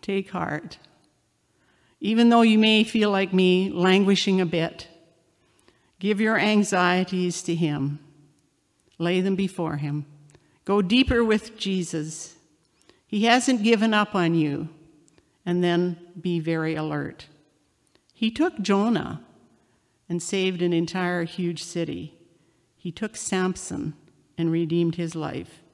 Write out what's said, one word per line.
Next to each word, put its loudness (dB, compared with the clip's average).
take -4
heart. -8
Even 4
though 8
you 6
may 6
feel 2
like 0
me, 4
languishing 2
a 0
bit, -4
give 0
your 2
anxieties 0
to -2
him. -2
Lay 0
them 0
before -4
him. -4
Go 2
deeper 2
with -2
Jesus. -6
He -2
hasn't 2
given 4
up 0
on 2
you. 0
And 0
then 0
be -2
very -2
alert. -6
He -2
took -2
Jonah 0
and -4
saved -4
an 0
entire -2
huge -6
city. -8
He -12
took -10
Samson -4
and -2
redeemed 0
his -8
life. -10